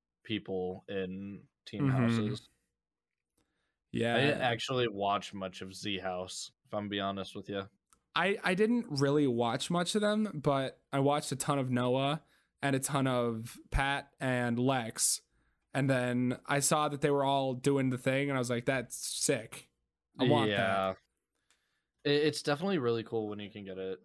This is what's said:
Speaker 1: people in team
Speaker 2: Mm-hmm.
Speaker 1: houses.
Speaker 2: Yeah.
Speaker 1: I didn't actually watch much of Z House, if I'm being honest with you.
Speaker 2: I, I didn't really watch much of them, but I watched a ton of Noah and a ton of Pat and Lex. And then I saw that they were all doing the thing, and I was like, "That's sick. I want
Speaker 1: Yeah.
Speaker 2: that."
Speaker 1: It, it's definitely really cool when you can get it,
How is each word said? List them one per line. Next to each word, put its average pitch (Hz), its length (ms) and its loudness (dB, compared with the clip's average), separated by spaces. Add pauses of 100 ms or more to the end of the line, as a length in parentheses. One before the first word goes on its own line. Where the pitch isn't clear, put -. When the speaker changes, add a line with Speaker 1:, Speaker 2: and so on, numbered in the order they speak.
(240)
Speaker 1:
people 92 640 -6
in 98 540 -6 (240)
team 110 180 -6
Speaker 2:
Mm-hmm. 135 140 2
Speaker 1:
houses. 117 500 0 (1400)
Speaker 2:
Yeah. 117 240 0
Speaker 1:
I 120 60 4
didn't 147 200 2
actually 123 460 0
watch 101 460 0
much 95 280 -8
of 95 120 -12
Z 98 260 -4
House, 92 520 -6 (160)
if - 60 -14
I'm 104 160 -4
being 101 120 -2
honest 98 340 -4
with 101 140 -12
you. 98 140 -4 (520)
Speaker 2:
I, 190 280 2
I 180 120 2
didn't 220 340 2
really 143 380 4
watch 117 440 0
much 175 240 0
of 208 60 0
them, 208 280 2 (140)
but 135 360 0 (120)
I 139 80 0
watched 143 320 2
a 135 40 -4
ton 139 240 0
of 131 120 -2
Noah 131 500 0 (400)
and 139 140 2
a 131 40 2
ton 135 280 0
of 120 500 0 (140)
Pat 139 380 0 (100)
and 123 400 0
Lex. 123 640 0 (520)
And 135 160 2
then 123 480 2 (100)
I 143 120 2
saw 151 300 2
that 143 120 -8
they 147 100 4
were 143 120 4
all 135 300 2
doing 131 360 2
the 127 80 0
thing, 135 320 0
and 139 80 0
I - 20 0
was 123 100 -2
like, 120 160 -2
"That's 131 320 -2
sick. - 720 -4 (500)
I 131 60 2
want 123 240 4
Speaker 1:
Yeah. 101 80 0 (1500)
Speaker 2:
that." 147 80 0
Speaker 1:
It, 147 140 4
it's - 160 0
definitely 165 380 0
really 117 240 2
cool 110 260 -4
when 104 100 -8
you 101 120 -10
can 104 140 -12
get 95 120 -10
it, 95 280 -6